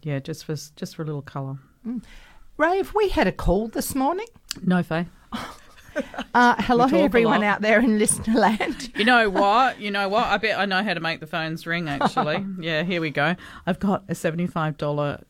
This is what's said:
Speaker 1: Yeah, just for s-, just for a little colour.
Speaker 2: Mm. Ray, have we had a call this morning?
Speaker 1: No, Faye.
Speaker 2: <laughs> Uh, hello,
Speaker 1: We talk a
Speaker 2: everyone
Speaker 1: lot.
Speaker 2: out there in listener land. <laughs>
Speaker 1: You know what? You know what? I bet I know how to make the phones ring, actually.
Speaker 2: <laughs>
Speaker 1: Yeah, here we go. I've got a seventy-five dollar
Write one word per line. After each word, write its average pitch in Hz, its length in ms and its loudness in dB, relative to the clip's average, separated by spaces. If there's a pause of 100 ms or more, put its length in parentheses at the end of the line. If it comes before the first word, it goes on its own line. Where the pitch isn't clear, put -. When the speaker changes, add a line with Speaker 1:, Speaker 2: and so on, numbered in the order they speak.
Speaker 1:
Yeah, 143 160 -4
just 151 260 -10
for 160 60 -8
s-, 147 240 -8
just - 220 -12
for 165 60 -8
a - 20 -6
little 147 160 -6
colour. 135 360 -10 (300)
Speaker 2:
Mm. 240 160 -6 (540)
Ray, 339 200 2
have - 160 -4
we 415 160 2
had 294 160 2
a 180 60 2
call 202 380 0
this - 260 -6
morning? 339 320 0 (360)
Speaker 1:
No, 180 200 2
Faye. 170 240 -4 (260)
Speaker 2:
<laughs> - 40 -8 (960)
Uh, 240 260 6
hello, 240 260 4
Speaker 1:
We 262 60 2
talk - 80 4
a - 40 4
Speaker 2:
everyone 233 380 4
Speaker 1:
lot. 208 60 2
Speaker 2:
out 202 140 0
there 214 180 4
in 220 200 4
listener - 400 2
land. 226 540 0
<laughs> - 20 -12
Speaker 1:
You 202 80 0
know 233 260 4
what? 202 520 2
You 208 100 -4
know 202 160 0
what? 214 200 2
I 196 100 0
bet 202 200 0
I 190 80 0
know 190 180 0
how 208 100 0
to 165 80 -4
make 160 180 -4
the 156 80 -14
phones 160 400 -6
ring, 170 220 -4
actually. 190 600 -2
Speaker 2:
<laughs> 185 80 -10
Speaker 1:
Yeah, 160 240 -2
here 175 180 -2
we 156 80 -2
go. 147 260 0 (300)
I've 180 140 -2
got 196 280 0
a 170 80 -4
seventy-five 165 640 -4
dollar 147 520 -4